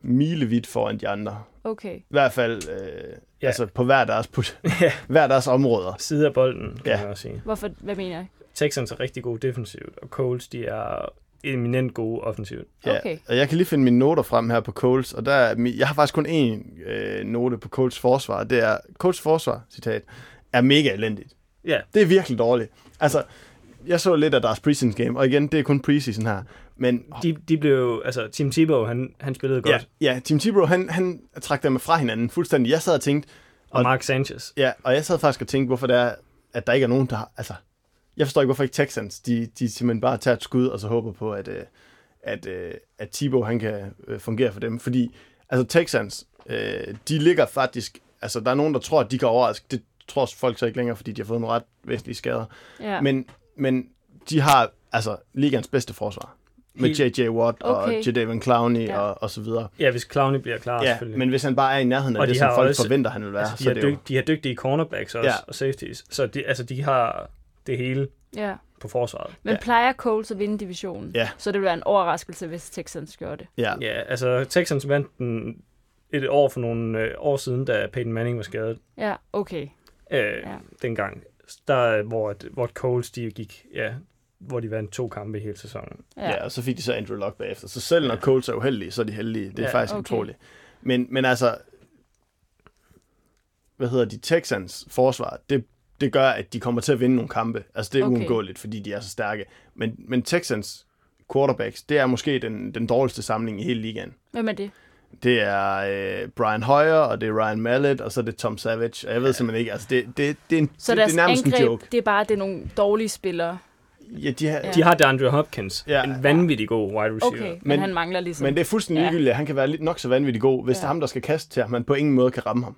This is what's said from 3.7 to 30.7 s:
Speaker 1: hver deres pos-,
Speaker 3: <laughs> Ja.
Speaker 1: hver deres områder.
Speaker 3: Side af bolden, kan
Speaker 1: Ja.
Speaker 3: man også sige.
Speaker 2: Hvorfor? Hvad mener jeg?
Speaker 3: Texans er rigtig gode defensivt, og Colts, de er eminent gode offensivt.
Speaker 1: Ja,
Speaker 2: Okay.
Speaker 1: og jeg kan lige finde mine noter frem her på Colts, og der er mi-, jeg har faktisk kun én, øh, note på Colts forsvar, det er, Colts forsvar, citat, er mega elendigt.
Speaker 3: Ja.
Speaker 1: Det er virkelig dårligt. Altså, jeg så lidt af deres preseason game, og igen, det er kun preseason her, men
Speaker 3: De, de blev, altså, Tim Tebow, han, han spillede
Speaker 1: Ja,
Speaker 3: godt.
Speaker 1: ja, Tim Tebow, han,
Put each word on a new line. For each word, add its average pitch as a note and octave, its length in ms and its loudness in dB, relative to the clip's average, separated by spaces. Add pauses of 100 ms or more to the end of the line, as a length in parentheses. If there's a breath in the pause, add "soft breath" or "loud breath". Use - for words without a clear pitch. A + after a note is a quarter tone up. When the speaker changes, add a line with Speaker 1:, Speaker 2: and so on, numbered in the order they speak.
Speaker 1:
hver B2+ 220 4
deres A2 220 0
pos-, - 280 -4 (140)
Speaker 3:
<laughs> F3 120 2
Ja. - 100 6 (160)
Speaker 1:
hver D3 200 6
deres C3 200 4
områder. A#2 500 2
Speaker 3:
Side D3+ 300 0
af C#3 60 0
bolden, C3 500 0
kan A#2 80 0
Speaker 1:
Ja. A2 100 2
Speaker 3:
man G#2 80 -8
også G2+ 120 -10
sige. - 240 -12
Speaker 2:
Hvorfor? G#3+ 240 -6 (100)
Hvad G3+ 160 -8
mener F#3 200 -8
jeg? F3+ 120 -12 (260)
Speaker 3:
Texans C#3+ 380 -2
er A#2+ 80 -14
rigtig B2+ 240 -6
gode A#2+ 240 -4
defensivt, - 540 -8
og - 60 -16
Colts, B2 400 -4
de A#2 180 -10
er A2+ 480 -6 (300)
eminent B2+ 500 0
gode A#2 280 -4
offensivt. A2+ 460 -8 (180)
Speaker 1:
Ja, - 140 2
Speaker 2:
Okay. D#3+ 180 -6 (100)
Speaker 1:
og A#2+ 100 2
jeg C3+ 120 4
kan D#3+ 80 2
lige F3+ 100 4
finde C#3+ 160 4
mine A#2+ 160 8
noter C#3+ 240 6
frem A#2 260 2
her A#2 100 4
på A2 120 -6
Colts, B2+ 420 2
og A2+ 120 -6
der C#3 80 2
er A#2 220 4
mi-, A#2+ 220 0
jeg C3 100 2
har D3 80 -2
faktisk D3 180 2
kun D#3 120 0
én, B2 640 0
øh, G2+ 360 -4
note A#2 320 -2
på - 120 -14
Colts B2+ 300 0
forsvar, B2 440 2
det A#2 200 2
er, G#2+ 140 2 (200)
Colts F3+ 240 0
forsvar, D3+ 400 0 (100)
citat, A2 320 -6 (500 loud breath)
er B2 80 6
mega C#3 320 6
elendigt. G#2+ 400 -6 (320)
Speaker 3:
Ja. D#3 140 0 (140)
Speaker 1:
Det G#3+ 80 6
er G3 40 8
virkelig E3+ 340 4
dårligt. A#2 320 2 (280 soft breath)
Altså, D3 240 2 (640 loud breath)
jeg F3 120 2
så F3+ 160 4
lidt D3 180 4
af B2 80 4
deres A2 180 0
preseason C3+ 340 2 (100)
game, A#2+ 160 -2
og C#3 80 4
igen, C#3+ 200 4
det D#3 120 2
er C#3+ 40 2
kun C#3+ 180 2
preseason B2 440 0
her, G#2 180 -2 (340 loud breath)
men B2 260 2 (200)
Speaker 3:
De, D#3+ 140 0 (120)
de D#3+ 80 4
blev, C3 480 4
altså, A#2 220 -4
Tim C#3 240 -2
Tebow, D#3 340 4
han, A#2+ 340 -4
han C3+ 160 -6
spillede C3 300 0
Speaker 1:
Ja, D3+ 60 4
Speaker 3:
godt. A#2+ 160 2 (140)
Speaker 1:
ja, B2+ 220 2
Tim D3+ 160 2
Tebow, G3 260 4
han, F3+ 240 2